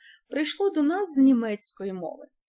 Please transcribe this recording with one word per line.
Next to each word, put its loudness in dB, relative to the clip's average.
прийшло -2
до 0
нас 0
з -2
німецької 2
мови? -12